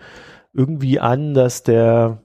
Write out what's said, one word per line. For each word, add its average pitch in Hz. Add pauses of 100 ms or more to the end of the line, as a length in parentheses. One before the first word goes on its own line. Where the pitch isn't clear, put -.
(520)
irgendwie 135
an, 139
dass 123
der, 113